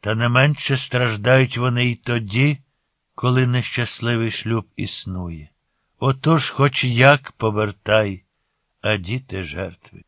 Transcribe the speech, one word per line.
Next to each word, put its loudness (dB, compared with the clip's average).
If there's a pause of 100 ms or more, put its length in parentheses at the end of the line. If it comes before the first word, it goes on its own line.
Та -2
не 0
менше 2
страждають 2
вони 0
й 0
тоді, 0 (560)
коли 2
нещасливий -2
шлюб -4 (100)
існує. -8 (480)
Отож, 0
хоч 0
як 4
повертай, 0 (560)
а -2
діти -8
жертви. -12